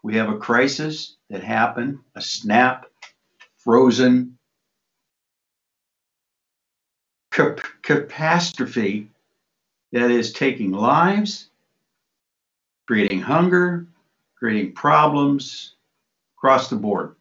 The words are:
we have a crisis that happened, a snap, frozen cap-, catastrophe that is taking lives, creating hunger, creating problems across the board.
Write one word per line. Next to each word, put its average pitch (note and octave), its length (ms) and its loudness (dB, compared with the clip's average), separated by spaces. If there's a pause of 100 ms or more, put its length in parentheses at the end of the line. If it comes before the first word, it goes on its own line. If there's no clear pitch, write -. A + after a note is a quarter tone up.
we A2 120 -4
have G#2+ 120 -2
a G#2 80 -4
crisis C#3 760 -2 (160)
that F#2+ 120 -10
happened, A#2+ 540 -2 (160)
a - 80 -14
snap, A#2+ 640 0 (720)
frozen B2+ 800 4 (3000)
cap-, - 340 -2 (160)
catastrophe B2+ 1300 -2 (840)
that A#2+ 200 2
is A2+ 200 0
taking A2+ 400 -2
lives, E3 760 0 (1400)
creating G2+ 340 0
hunger, F3 680 0 (500)
creating G#2+ 360 -2
problems D3 1000 0 (640)
across C3 320 2
the B2 60 -4
board. G2 460 -4